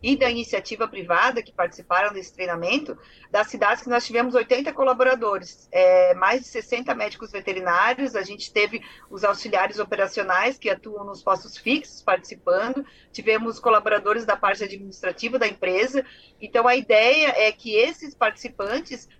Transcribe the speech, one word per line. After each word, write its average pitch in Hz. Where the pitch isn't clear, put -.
e 269
da 262
iniciativa 220
privada 202
que -
participaram 180
desse 190
treinamento, 180
da 214
sidasc 220
nós 240
tivemos 240
oitenta 254
colaboradores, 247
é, 185
mais 202
de 247
sessenta 247
médicos 214
veterinários, 196
a 196
gente 202
teve 208
os 196
auxiliares 202
operacionais 202
que 214
atuam 202
nos 202
postos -
fixos -
participando, 202
tivemos 220
colaboradores 214
da 208
parte 202
administrativa 196
da 226
empresa. 208
Então, 233
a 247
ideia 254
é 214
que 226
esses 285
participantes 233